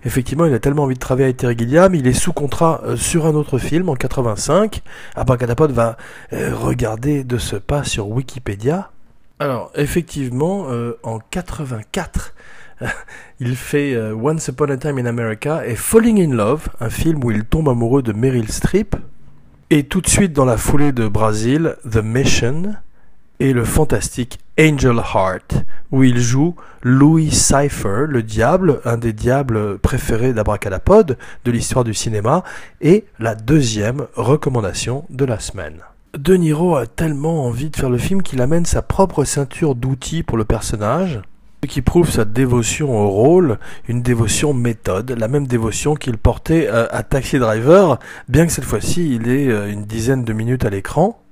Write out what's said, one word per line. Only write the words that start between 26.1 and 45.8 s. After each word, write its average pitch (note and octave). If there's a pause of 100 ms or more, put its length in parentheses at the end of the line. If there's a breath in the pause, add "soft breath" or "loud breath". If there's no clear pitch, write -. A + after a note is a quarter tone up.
joue C3 (260 loud breath)
Louis D3+
Cypher, C#3
le B2+
diable, B2+
un A#2
des A2+
diables A2
préférés B2
d'Abracadapod G#2+ (280 loud breath)
de B2
l'histoire A#2
du A2
cinéma, A2 (380 loud breath)
et G3+ (160)
la A2+
deuxième A2+ (100)
recommandation A#2+
de B2+
la A#2+
semaine. D#2+ (380)
De D3
Niro E3
a A#2
tellement D#3
envie B2
de -
faire C3
le B2
film F#3
qu'il C3
amène E3
sa A#2+
propre F#3
ceinture C#3
d'outils B2+
pour -
le A2
personnage, A#2+ (420)
ce C#3+
qui C#3
prouve F3
sa A2+
dévotion B2
au G#2
rôle, B2+ (280 loud breath)
une A#2+
dévotion A#2+
méthode, A#2+
la A2
même C#3+
dévotion A#2+